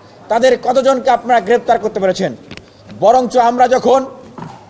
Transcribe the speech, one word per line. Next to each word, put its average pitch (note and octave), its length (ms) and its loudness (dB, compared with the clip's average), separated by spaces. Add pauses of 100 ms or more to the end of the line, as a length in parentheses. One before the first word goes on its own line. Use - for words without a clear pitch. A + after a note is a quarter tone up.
(300)
তাদের A#3+ 340 2
কতজনকে B3+ 460 0
আপনারা A#3+ 320 2
গ্রেপ্তার A3+ 380 0
করতে G#3+ 200 -6
পেরেছেন? F#3 360 -2 (640)
বরঞ্চ B3 380 2
আমরা B3 300 2
যখন B3+ 380 2 (640)